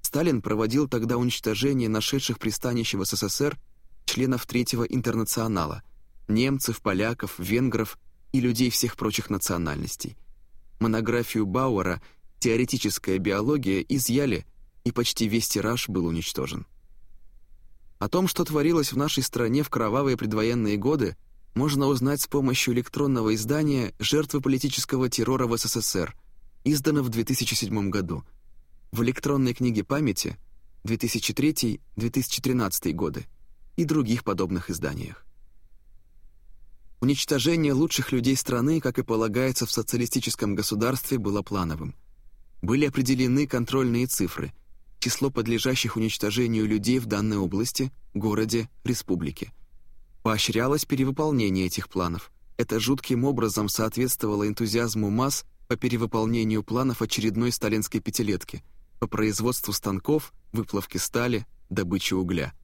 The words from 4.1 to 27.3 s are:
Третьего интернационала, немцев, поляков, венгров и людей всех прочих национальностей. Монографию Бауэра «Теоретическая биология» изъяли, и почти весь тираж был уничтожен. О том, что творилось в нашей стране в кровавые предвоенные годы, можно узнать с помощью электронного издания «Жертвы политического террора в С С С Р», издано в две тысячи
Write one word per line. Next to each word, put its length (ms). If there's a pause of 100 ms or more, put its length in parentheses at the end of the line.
Третьего 380
интернационала, 1000 (460)
немцев, 520
поляков, 580
венгров 600 (340)
и 80
людей 300
всех 260
прочих 340
национальностей. 880 (600)
Монографию 680
Бауэра 560 (380)
«Теоретическая 800
биология» 600
изъяли, 680 (380)
и 80
почти 340
весь 220
тираж 400
был 180
уничтожен. 600 (1300)
О 100
том, 200
что 160
творилось 480
в 40
нашей 280
стране 400
в 60
кровавые 460
предвоенные 600
годы, 400 (380)
можно 320
узнать 340
с 80
помощью 460
электронного 600
издания 640
«Жертвы 420
политического 680
террора 400
в 80
С 100
С 140
С 160
Р», 180 (480)
издано 400
в 60
две 160
тысячи 300